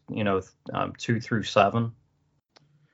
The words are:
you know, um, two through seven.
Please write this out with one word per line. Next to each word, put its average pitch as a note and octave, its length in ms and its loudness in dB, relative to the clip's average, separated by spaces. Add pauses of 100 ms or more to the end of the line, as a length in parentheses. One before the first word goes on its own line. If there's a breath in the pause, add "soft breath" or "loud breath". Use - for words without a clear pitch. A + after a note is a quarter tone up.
(100)
you G#2+ 140 -4
know, F#2+ 180 0 (300)
um, F#2+ 260 -4
two A2 220 0
through A2 240 -2
seven. A2+ 480 2 (1000)